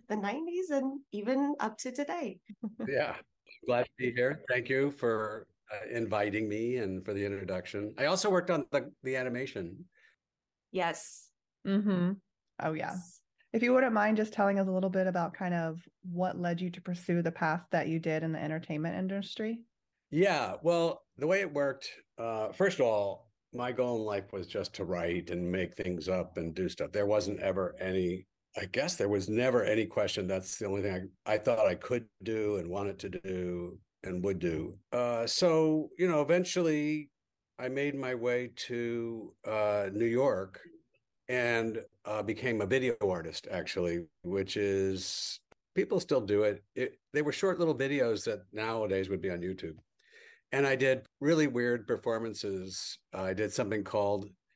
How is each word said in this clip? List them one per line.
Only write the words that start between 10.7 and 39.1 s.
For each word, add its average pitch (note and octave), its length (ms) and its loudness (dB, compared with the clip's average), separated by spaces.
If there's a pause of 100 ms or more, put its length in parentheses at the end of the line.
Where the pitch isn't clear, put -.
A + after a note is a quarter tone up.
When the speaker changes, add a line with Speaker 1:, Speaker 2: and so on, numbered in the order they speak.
Speaker 1:
Yes. - 580 -4 (380)
Speaker 3:
Mm-hmm. G3 440 2 (500)
Oh, D#3+ 120 -2
yeah. - 180 -4
Speaker 1:
Yes. - 300 -12 (300)
Speaker 3:
If A3+ 120 2
you B3 100 6
wouldn't B3+ 200 6
mind G#3+ 240 4
just G#3+ 160 0
telling G3+ 260 4
us F#3+ 80 2
a F#3+ 40 0
little F#3 200 2
bit F#3 160 2
about F3+ 260 0
kind F3+ 220 -2
of E3 260 -2 (220)
what F3+ 360 -2
led F3 220 0
you F3+ 80 -2
to F3 120 -10
pursue F3 420 0
the E3 80 0
path E3 400 0
that E3 160 2
you D#3+ 100 0
did D#3+ 240 0
in D#3+ 100 -2
the D#3 100 -4
entertainment D#3+ 540 -4
industry? G3+ 640 -4 (500)
Speaker 2:
Yeah. D3 500 4
Well, E3 400 2 (160)
the C3+ 100 -2
way F#3+ 140 4
it F3+ 100 -4
worked, C#3+ 380 -2 (300)
uh, A2 300 -2
first F#3 300 0
of C3 60 6
all, G#2 460 2 (200)
my B2 200 -4
goal A#2+ 260 0
in A2 60 -2
life G2+ 280 -2
was F#2 140 -6
just - 300 -4
to G2 100 -4
write F2 460 -2
and F2 200 0
make F#2 240 -2
things F2+ 320 -4
up F#2 300 -2
and E2 160 -4
do F2 160 -2
stuff. - 220 -6
There G#2 160 0
wasn't G#2 320 2
ever F#2+ 420 0
any, F#2 460 0 (320)
I G2 60 -4
guess C3 300 -2
there G2+ 120 2
was G2+ 220 2
never A#2+ 340 4
any G#2+ 220 2
question. G2 420 0
That's F#2+ 300 -4
the A2 80 -4
only G2 160 0
thing F#2+ 280 -2 (180)
I, G#2 60 2
I G#2+ 40 4
thought A2 300 4
I F2+ 80 4
could A#2+ 300 -4 (180)
do G#2 340 0
and E2+ 100 -4
wanted G2 320 -4
to G2+ 100 -8
do F2+ 680 -6 (260)
and F2+ 200 -4
would F#2+ 160 -2
do. D#2+ 360 -2 (160)
Uh, A#2+ 360 0
so, D#3+ 720 4
you F3+ 100 4
know, D#3 120 4
eventually D#3 880 2 (480)
I B2+ 100 -4
made C#3 240 0
my C3 220 -2
way B2 340 0 (180)
to, A#2 640 -4 (140)